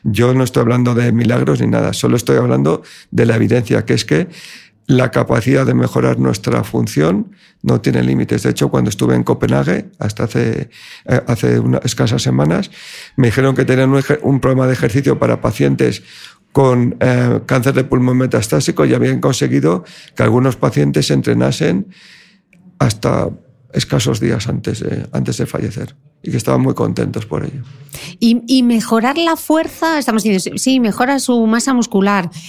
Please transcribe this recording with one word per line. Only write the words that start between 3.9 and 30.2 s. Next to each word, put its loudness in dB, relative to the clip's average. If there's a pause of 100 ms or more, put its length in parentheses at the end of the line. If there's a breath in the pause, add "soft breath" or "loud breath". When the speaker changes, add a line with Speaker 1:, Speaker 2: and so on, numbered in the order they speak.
Speaker 1:
es -2
que 0 (600 loud breath)
la 2
capacidad 0
de 2
mejorar 0
nuestra -2
función -2 (320 soft breath)
no 0
tiene 0
límites. 0
De 0
hecho, -2
cuando 0
estuve 0
en 2
Copenhague, -2 (100)
hasta -4
hace, -4 (360 loud breath)
eh, 2
hace 0
unas 0
escasas -2
semanas, 0 (440 loud breath)
me 4
dijeron 2
que 0
tenían 2
un 4
ejer-, -2
un 2
programa 2
de 2
ejercicio 0
para 2
pacientes 0 (480 loud breath)
con, 2
eh, 2
cáncer 0
de 2
pulmón 2
metastásico 0
y 2
habían 0
conseguido 0 (320 loud breath)
que 0
algunos 2
pacientes 0
entrenasen 0 (920 loud breath)
hasta 0 (420)
escasos -2
días -2
antes -6
de, -6
antes -4
de -4
fallecer -8 (300)
y -8
que -4
estaban 0
muy 0
contentos -4
por -6
ello. -10 (580 loud breath)
Speaker 2:
Y, 2
y 2
mejorar 2
la 0
fuerza, -2
estamos 0